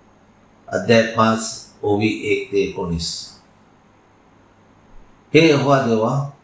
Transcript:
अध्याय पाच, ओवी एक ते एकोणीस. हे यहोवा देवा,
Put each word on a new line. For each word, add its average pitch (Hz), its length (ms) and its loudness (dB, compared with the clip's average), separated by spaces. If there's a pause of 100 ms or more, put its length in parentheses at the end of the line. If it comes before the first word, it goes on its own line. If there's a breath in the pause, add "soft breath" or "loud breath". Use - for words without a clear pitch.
(680)
अध्याय 107 340 2
पाच, 113 640 -2 (160)
ओवी 107 420 -2
एक 101 280 -4
ते 98 60 0
एकोणीस. 92 680 -4 (2000)
हे 160 160 6
यहोवा 135 320 4
देवा, 117 480 0 (140)